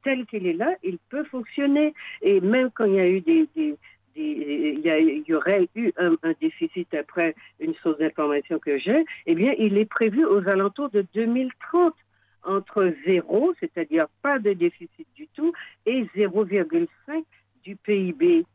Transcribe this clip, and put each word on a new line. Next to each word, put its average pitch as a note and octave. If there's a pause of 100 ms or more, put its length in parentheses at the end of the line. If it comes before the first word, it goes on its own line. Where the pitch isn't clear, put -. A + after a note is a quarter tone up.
Tel B3+
qu'il G3+
est E3+
là, D#4 (120)
il F3+ (140)
peut D4 (100)
fonctionner. C#4+ (340)
Et G3 (180)
même B3+
quand A3+
il G3
y F3+
a -
eu F#3+
des, D#4+ (140)
des, D4+ (440)
des, D4+
il -
y -
a, D#3
il D#3
y E3
aurait F3+
eu A3
un, F3 (140)
un D#4+
déficit F3
après E3 (300)
une D#3+
source D#3
d'information D3+
que C#3+
j'ai, C#4 (240)
eh E3
bien, B3+ (140)
il G3
est G#3+
prévu A3+ (120)
aux G3 (100)
alentours G3
de G3+ (120)
deux A3+
mille B3 (140)
trente, E4+ (440)
entre F#3+ (140)
zéro, F#3+
c'est-à-dire D#4 (200)
pas C#4
de G3+
déficit F3
du D4+ (100)
tout, D#4+ (340)
et B3 (180)
zéro G3 (140)
virgule E3 (180)
cinq D#4 (380)
du F#3+
P G3
I F3
B. C4+ (300)